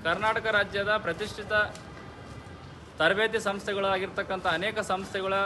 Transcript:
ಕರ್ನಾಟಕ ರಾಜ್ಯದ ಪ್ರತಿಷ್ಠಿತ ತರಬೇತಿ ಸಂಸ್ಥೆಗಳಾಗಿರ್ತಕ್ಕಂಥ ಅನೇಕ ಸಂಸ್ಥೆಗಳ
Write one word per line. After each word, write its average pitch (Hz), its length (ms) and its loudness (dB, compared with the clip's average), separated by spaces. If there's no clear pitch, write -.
ಕರ್ನಾಟಕ 214 420 2
ರಾಜ್ಯದ 202 520 2
ಪ್ರತಿಷ್ಠಿತ 202 560 -4
ತರಬೇತಿ 202 400 4
ಸಂಸ್ಥೆಗಳಾಗಿರ್ತಕ್ಕಂಥ 196 1080 0
ಅನೇಕ 190 320 0
ಸಂಸ್ಥೆಗಳ 190 540 -2